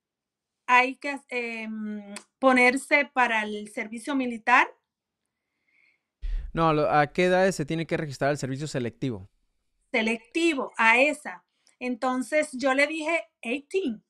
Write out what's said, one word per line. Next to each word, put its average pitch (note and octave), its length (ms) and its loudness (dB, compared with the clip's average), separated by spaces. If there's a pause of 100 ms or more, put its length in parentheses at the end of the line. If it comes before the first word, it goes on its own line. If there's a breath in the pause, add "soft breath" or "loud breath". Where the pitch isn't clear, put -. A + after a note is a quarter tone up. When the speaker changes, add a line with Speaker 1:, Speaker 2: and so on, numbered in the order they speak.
(680)
Speaker 1:
hay B3+ 300 4
que, C4+ 240 -8 (100)
em, A3 840 -8 (240)
ponerse C4 760 4
para A3+ 300 2
el G#3 300 -8
servicio A3+ 420 -8
militar. B3 540 2 (1800 soft breath)
Speaker 2:
No, E3 200 2
lo, D3+ 180 2
¿a D3 220 2
qué F3+ 140 0
edades F#3 300 2
se D3+ 100 -4
tiene D#3+ 200 -4
que E3+ 100 -4
registrar C#3+ 340 -2
el D3 80 -2
servicio C3+ 280 -6
selectivo? A#2+ 640 -6 (600)
Speaker 1:
Selectivo, A#3 840 -2
a A3+ 240 4
esa. C#4 440 -2 (340)
Entonces B3+ 720 -2
yo C4 220 0
le C#4+ 120 2
dije, D#4+ 400 -4 (160)
"Eighteen". C4+ 680 -4